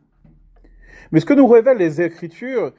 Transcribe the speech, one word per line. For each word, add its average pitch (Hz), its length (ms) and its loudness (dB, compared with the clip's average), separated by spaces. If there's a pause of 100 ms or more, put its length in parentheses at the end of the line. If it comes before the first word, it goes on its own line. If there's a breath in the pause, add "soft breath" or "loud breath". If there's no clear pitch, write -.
(1120 soft breath)
Mais 160 80 2
ce - 60 -10
que 285 80 2
nous 269 120 4
révèlent 233 320 4
les 165 240 -4
Écritures, 175 760 -8